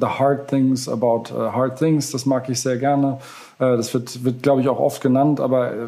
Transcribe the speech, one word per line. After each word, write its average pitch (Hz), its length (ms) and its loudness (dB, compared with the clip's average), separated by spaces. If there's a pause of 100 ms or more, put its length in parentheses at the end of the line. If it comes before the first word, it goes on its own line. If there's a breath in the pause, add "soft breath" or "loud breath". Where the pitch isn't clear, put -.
The 120 60 2
Hard 139 420 0
Things 131 400 0
About, 117 400 0
äh, 113 240 -4
Hard 127 260 -2
Things. 156 320 2
Das 127 140 -6
mag 131 240 0
ich 123 100 -2
sehr 131 160 -2
gerne. 135 440 0 (380 loud breath)
Äh, 127 200 4
das 113 160 -4
wird, 123 320 -6
wird, 123 180 -2
glaub 139 160 4
ich, 127 80 2
auch 131 120 0
oft 139 200 0
genannt, 139 400 2
aber, 127 320 0
äh, - 40 -6 (120)